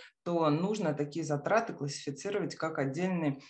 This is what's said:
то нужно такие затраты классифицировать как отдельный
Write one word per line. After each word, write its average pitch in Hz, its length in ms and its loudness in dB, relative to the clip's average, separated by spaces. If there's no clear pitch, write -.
то 165 260 4
нужно 175 440 2
такие 151 300 -4
затраты 147 500 2
классифицировать 147 840 -4
как 160 220 -2
отдельный 151 720 0